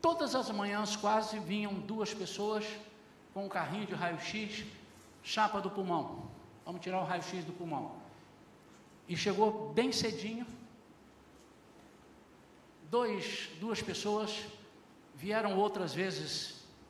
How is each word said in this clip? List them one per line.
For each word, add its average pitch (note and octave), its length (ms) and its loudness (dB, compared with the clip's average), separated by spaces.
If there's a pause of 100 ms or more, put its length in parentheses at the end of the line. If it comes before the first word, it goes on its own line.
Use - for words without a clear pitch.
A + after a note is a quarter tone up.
Todas E4 320 4
as B3+ 160 2
manhãs G3+ 460 0
quase G#3+ 440 4
vinham G3+ 340 0
duas G#3 400 -2
pessoas G#3 520 0 (680)
com G3 120 -4
um G3 40 -6
carrinho F#3 360 0
de F#3 80 -4
raio-x, G#3 720 -2 (560)
chapa G#3 380 4
do F#3+ 100 0
pulmão. F3+ 600 0 (360)
"Vamos F3 160 -8
tirar F#3 200 0
o E3 40 0
raio-x F3 380 -2
do D#3+ 80 -6
pulmão." E3 460 -4 (1120)
E E3+ 80 0
chegou G3+ 560 4
bem B3 180 6
cedinho. A3+ 560 0 (2500)
Dois, G#3+ 600 0 (100)
duas G#3+ 220 -2
pessoas, G#3 640 0 (720)
vieram G3+ 420 2
outras G3 360 2
vezes, - 680 -2 (260)